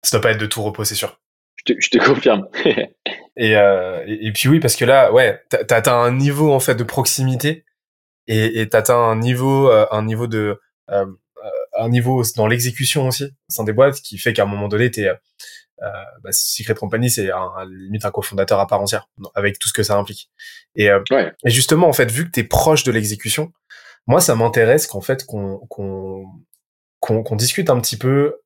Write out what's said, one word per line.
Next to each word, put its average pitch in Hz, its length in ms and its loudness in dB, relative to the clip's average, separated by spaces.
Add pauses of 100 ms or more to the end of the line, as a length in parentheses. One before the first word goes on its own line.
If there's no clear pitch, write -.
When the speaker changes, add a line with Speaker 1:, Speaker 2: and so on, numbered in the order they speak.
Speaker 1:
Ça - 140 0
doit 104 60 0
pas 113 80 4
être 107 100 -2
de 107 40 -4
tout 107 160 -6
repos, 104 220 -6
c'est 104 120 -6
sûr. - 260 -8 (340)
Speaker 2:
Je - 180 -4
te, - 60 -4
je - 100 -2
te - 100 2
confirme. 127 480 2 (180)
<laughs> 131 220 0 (520)
Speaker 1:
Et, 110 160 4
euh, 92 520 2
et, 107 180 -8
et 110 60 -4
puis 127 180 0
oui, 160 100 6
parce 139 160 0
que - 80 -2
là, 123 300 6
ouais, 120 260 4 (100)
t'as, - 140 0
t'as 123 120 2
atteint 120 260 2
un 120 100 2
niveau, 143 400 2
en 135 80 4
fait, 127 140 0
de 117 100 -2
proximité 131 840 -2 (600)
et, 110 360 0
et 107 60 -2
t'as 110 120 2
atteint 120 180 2
un 113 180 2
niveau, 127 540 2
euh, 107 220 6
un 107 100 -2
niveau 110 240 -4
de, 107 340 -4 (300)
euh, 98 160 -2
euh, - 440 -18 (280)
un 113 100 -2
niveau 123 360 0 (120)
dans 110 120 0
l'exécution 123 600 -2
aussi, 127 180 -6
au - 260 -18
sein - 120 -6
des 107 100 -4
boîtes, 139 280 2
qui - 160 -16
fait 117 160 -2
qu'à 104 80 0
un 98 60 2
moment 101 200 -6
donné, 110 220 0
t'es, 104 180 -4
euh, 92 60 0 (680)
euh, - 20 -10 (380)
bah, - 80 -10
Secret - 420 -4
Company, 113 380 -2
c'est 95 200 -2
un, 92 260 -6
un, 92 120 -12
limite 95 360 -8
un 101 40 -2
cofondateur 98 500 -2
à 98 60 2
part 98 160 -2
entière, 101 260 -6 (280)
avec 101 240 -2
tout - 80 -6
ce - 60 -6
que 110 100 -2
ça 101 140 0
implique. 101 340 -8 (420)
Et, 147 160 4
euh, 101 220 6
Speaker 2:
Ouais. 117 200 2 (140)
Speaker 1:
et 120 60 2
justement, 147 360 4
en 143 60 4
fait, 123 160 2
vu 131 160 -4
que 170 60 -14
t'es 120 120 -2
proche - 420 2
de 131 60 0
l'exécution, 110 600 -4 (560)
moi, 135 120 4
ça 147 140 2
m'intéresse 117 540 4
qu'en 98 140 -10
fait, 135 260 -6
qu'on, 98 320 -8 (100)
qu'on, 95 560 -10 (760)
qu'on, 113 200 0
qu'on 110 140 -6
discute 123 340 -2
un 123 100 4
petit 110 180 -6
peu 139 480 0